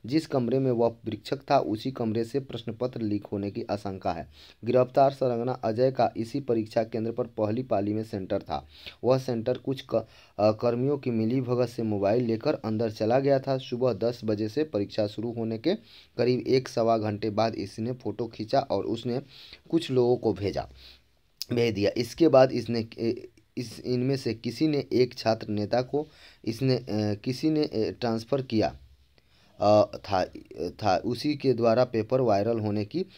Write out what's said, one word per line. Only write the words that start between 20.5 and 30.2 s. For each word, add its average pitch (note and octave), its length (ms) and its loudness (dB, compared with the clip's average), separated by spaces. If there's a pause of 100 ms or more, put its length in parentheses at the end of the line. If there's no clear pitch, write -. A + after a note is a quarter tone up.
भेज A#2 220 2
दिया। G2 220 2
इसके B2 320 2
बाद C3 240 8
इसने, A#2 360 -2 (100)
ए, - 300 -2 (280)
इस, A2+ 240 -8
इनमें B2 360 0
से A#2+ 180 -4
किसी A#2+ 340 -2
ने C#3+ 240 0
एक B2 220 2
छात्र A2 340 -2
नेता G#2 340 0
को C#3+ 260 -4 (360)
इसने, B2+ 320 0
अ, G#2 380 -2
किसी C3 360 -2
ने, D3+ 140 2
अ, G2+ 360 -2
ट्रांसफ़र A2+ 420 -2
किया, G#2 340 0 (840)
अ, G#2 380 6
था, F#2+ 260 0 (460)